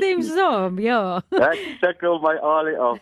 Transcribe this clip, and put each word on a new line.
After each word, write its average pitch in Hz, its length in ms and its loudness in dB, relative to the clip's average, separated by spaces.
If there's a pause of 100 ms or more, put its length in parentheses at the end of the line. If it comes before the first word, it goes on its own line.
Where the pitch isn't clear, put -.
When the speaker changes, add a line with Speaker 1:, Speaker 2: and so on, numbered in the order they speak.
Speaker 1:
coaching. 381 240 0
Speaker 2:
saam, 254 540 0
ja. 208 420 -2 (120)
Speaker 1:
Ek 349 260 2 (220)
sukkel 175 400 0
my 156 220 2
alie 156 360 0
af, 120 240 0